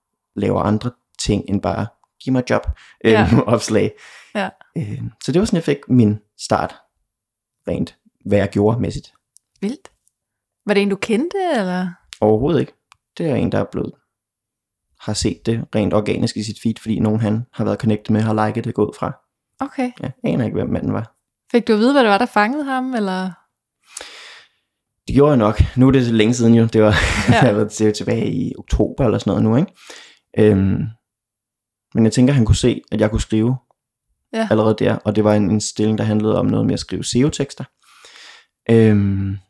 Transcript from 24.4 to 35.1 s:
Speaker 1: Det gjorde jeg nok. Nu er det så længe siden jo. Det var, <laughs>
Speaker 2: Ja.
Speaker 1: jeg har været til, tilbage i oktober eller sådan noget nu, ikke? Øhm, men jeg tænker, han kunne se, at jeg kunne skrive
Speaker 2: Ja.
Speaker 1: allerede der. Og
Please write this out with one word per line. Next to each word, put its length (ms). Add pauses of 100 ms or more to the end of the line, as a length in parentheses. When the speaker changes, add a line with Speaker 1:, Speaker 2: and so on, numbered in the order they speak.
Speaker 1:
Det 80
gjorde 140
jeg 80
nok. 400
Nu 100
er 40
det 140
så 80
længe 200
siden 220
jo. 100
Det 160
var, 60 (240)
<laughs> 160
Speaker 2:
Ja. 60
Speaker 1:
jeg 60
har 120
været 200
til, 220
tilbage 380
i 260
oktober 480
eller 120
sådan 140
noget 120
nu, 140
ikke? 140 (680)
Øhm, 460 (1080)
men 100
jeg 80
tænker, 220
han 120
kunne 100
se, 260 (100)
at 100
jeg 80
kunne 120
skrive 340 (800)
Speaker 2:
Ja. 180
Speaker 1:
allerede 280
der. 160
Og 200